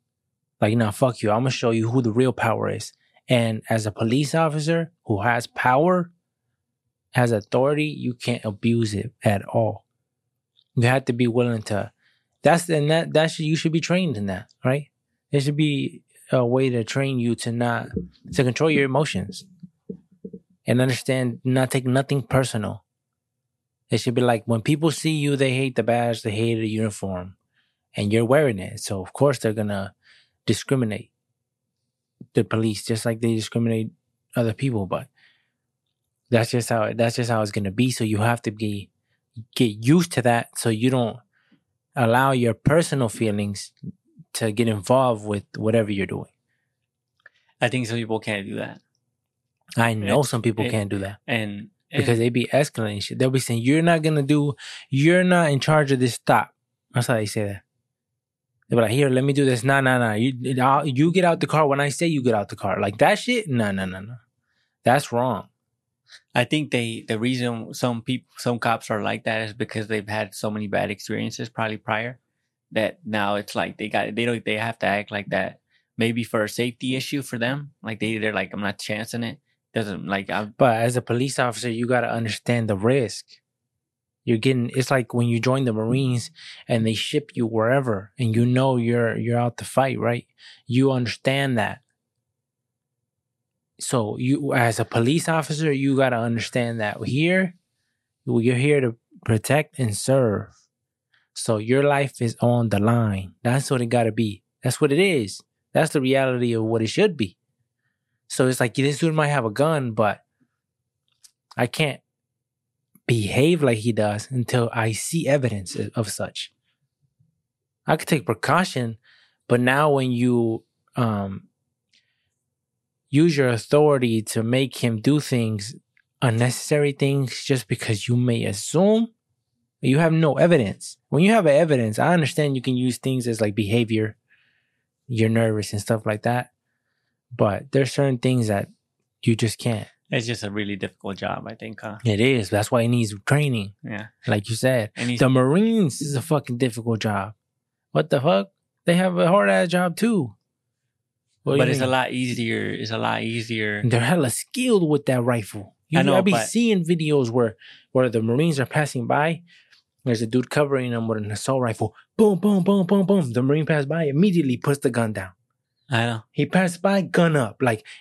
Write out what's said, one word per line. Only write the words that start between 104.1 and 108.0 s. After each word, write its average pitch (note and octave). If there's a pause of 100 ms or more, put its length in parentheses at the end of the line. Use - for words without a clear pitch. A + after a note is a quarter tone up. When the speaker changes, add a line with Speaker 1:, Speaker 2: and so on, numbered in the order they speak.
Speaker 1:
be. G#2 (200)
That's B2+
what C#3+
it C#3+
is. D3+ (320)
That's D3+
the D3+
reality C3
of A2+
what A2
it A2
should F3
be. G#2+ (920)